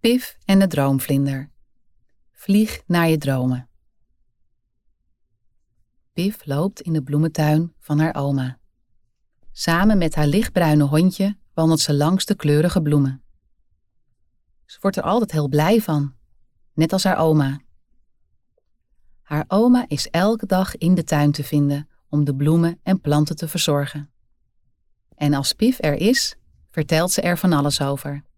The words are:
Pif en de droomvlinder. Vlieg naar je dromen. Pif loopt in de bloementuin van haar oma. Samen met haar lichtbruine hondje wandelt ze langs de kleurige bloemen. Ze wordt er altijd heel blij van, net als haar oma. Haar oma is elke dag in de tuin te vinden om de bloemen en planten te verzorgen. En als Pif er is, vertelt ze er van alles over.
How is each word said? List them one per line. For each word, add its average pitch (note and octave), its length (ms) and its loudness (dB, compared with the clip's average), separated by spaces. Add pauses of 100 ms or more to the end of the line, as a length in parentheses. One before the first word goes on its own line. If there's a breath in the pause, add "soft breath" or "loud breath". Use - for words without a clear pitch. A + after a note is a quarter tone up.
Pif B3 380 -2
en G3 140 4
de G3 80 4
droomvlinder. C#3 800 0 (800)
Vlieg G#3 540 0
naar E3+ 240 2
je D#3+ 80 2
dromen. B2+ 520 -2 (2500)
Pif F#3+ 320 -6
loopt D3+ 360 -4
in E3 120 -6
de D3+ 100 -2
bloementuin D3+ 760 0
van D3 200 -2
haar D#3+ 160 0
oma. C#3 440 -4 (920)
Samen G3 460 0
met E3 180 0
haar D3+ 120 2
lichtbruine D#3 560 2
hondje F3+ 540 0 (160)
wandelt D#3+ 260 2
ze D3+ 140 -2
langs F#3+ 320 0
de G3+ 100 -2
kleurige D#3 460 2
bloemen. C#3 420 0 (1400)
Ze - 160 -20
wordt G3 160 -2
er - 60 -6
altijd A3 280 -2
heel D3+ 160 -2
blij D#3+ 340 2
van, D3 340 -4 (580)
net D#3+ 200 0
als F#3+ 100 -2
haar F#3 140 0
oma. D3 440 0 (1600)
Haar D3+ 260 -4
oma B3 400 4
is - 220 -6
elke G#3 360 0
dag F#3+ 320 -2
in F3+ 180 2
de E3+ 80 0
tuin D3 280 2
te D3 120 -4
vinden C#3+ 460 -2 (200)
om D3 140 0
de C#3+ 120 -2
bloemen E3 480 0
en F#3+ 180 0
planten D3+ 340 0
te E3 120 -10
verzorgen. D3 640 -4 (1040)
En D3 180 0
als C#3 200 -2
Pif A#3+ 280 0
er D3 140 0
is, - 400 0 (340)
vertelt E3 420 -2
ze - 100 -2
er F3 160 -2
van F3+ 160 2
alles C#3+ 280 0
over. C#3+ 440 -6 (120)